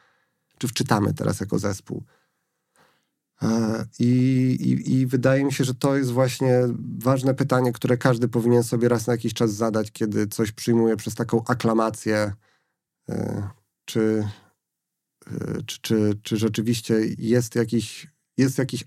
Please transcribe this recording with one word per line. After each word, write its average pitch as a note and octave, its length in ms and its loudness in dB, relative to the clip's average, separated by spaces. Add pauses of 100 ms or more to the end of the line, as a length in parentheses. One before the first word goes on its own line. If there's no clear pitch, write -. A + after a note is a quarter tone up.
(580)
Czy B2+ 100 -4
wczytamy G#2 460 0
teraz G2+ 260 -2
jako G2+ 200 -2
zespół. G2+ 440 -8 (1400)
E, A2+ 440 0 (140)
i, B2 60 2 (540)
i, B2+ 340 0
i C3 140 4
wydaje C3+ 380 2
mi C#3 80 0
się, C#3 100 0
że B2+ 100 0
to C#3 220 0
jest C3+ 160 0
właśnie C3 400 2 (480)
ważne C3 340 2
pytanie, B2+ 400 2
które B2 240 0
każdy B2 300 2
powinien A#2+ 360 2
sobie A#2 260 0
raz A2+ 180 0
na B2 60 2
jakiś A#2 200 -2
czas A2 200 0
zadać, G#2+ 380 -2
kiedy G#2+ 360 -2
coś A2 240 -2
przyjmuje A2+ 460 2
przez G#2+ 180 -8
taką A2+ 320 -2
aklamację, A2 840 0 (760)
e, G#2 400 -6 (360)
czy, A2 420 0 (1000)
e, - 380 -8
czy, - 160 -12
czy, G#2+ 420 0
czy A2+ 140 -4
rzeczywiście A2+ 580 -2 (220)
jest A#2 380 0
jakiś, A2+ 520 -2 (300)
jest C3+ 200 2
jakiś C3 300 -4